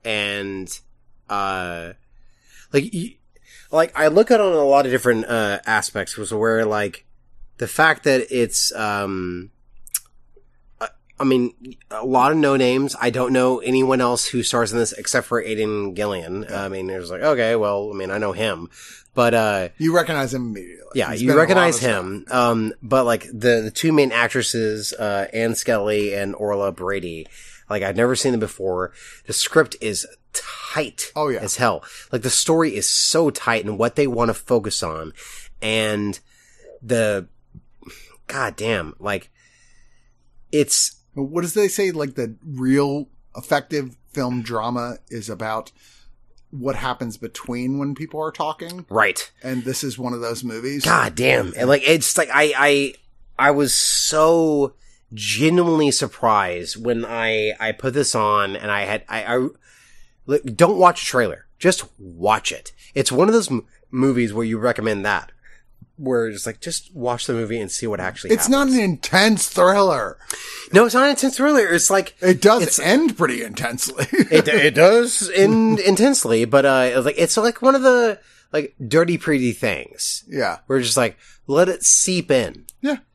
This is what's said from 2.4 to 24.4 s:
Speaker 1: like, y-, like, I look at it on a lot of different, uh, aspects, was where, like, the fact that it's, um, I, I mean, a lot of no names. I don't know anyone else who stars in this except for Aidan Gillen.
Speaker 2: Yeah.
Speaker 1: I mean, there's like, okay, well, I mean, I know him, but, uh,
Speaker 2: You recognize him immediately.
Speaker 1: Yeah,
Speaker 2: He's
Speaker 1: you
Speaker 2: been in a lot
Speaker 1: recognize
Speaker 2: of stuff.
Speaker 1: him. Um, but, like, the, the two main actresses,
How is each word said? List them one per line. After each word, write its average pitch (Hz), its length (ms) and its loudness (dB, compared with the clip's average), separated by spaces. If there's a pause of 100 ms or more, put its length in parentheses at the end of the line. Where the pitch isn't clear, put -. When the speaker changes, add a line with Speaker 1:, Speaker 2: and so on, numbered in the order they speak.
Speaker 1:
like, 147 200 0
y-, 185 240 -8 (540)
like, 160 280 2
I 156 100 4
look 196 220 4
at 226 100 6
it 202 60 4
on 185 60 2
a 156 120 4
lot 139 220 6
of 123 60 0
different, 120 340 2
uh, 107 400 0
aspects, 107 500 -2
was 107 160 -8
where, 113 320 0
like, 104 400 -4 (540)
the 113 100 -6
fact 160 360 2
that 131 260 2
it's, 120 440 0
um, 98 760 -6 (1300)
I, 113 80 -10 (320)
I 139 40 -4
mean, 127 520 -2 (140)
a 110 140 -10
lot 131 280 4
of 160 60 2
no 139 180 4
names. 131 440 2
I 120 100 2
don't 127 220 -2
know 127 280 4
anyone 131 400 2
else 123 260 0
who 123 160 -2
stars 113 300 0
in 117 60 -2
this 113 140 0
except - 340 -4
for 117 160 -2
Aidan 104 520 -4
Gillen. 98 540 -6
Speaker 2:
Yeah. 98 160 -6
Speaker 1:
I 98 40 -6
mean, 95 180 -8
there's 92 240 -8
like, 92 120 -8
okay, 120 340 2
well, 104 360 -2
I 98 40 -10
mean, 95 140 -8
I 101 80 -4
know 104 140 -4
him, 90 360 -6 (460)
but, 120 180 2
uh, 104 360 0 (100)
Speaker 2:
You 160 160 0
recognize 147 400 0
him 123 140 -6
immediately. 90 480 -14
Speaker 1:
Yeah, 85 160 -2
Speaker 2:
He's 104 100 -6
Speaker 1:
you 127 60 2
Speaker 2:
been 139 60 4
in - 20 8
a - 20 8
lot 156 40 8
Speaker 1:
recognize 175 340 4
Speaker 2:
of - 60 -4
stuff. 107 220 0
Speaker 1:
him. 95 260 -10
Um, 117 420 0 (100)
but, 131 220 2
like, 117 240 0
the, 117 340 2
the 110 100 -8
two 160 200 0
main 143 200 4
actresses, 113 800 -2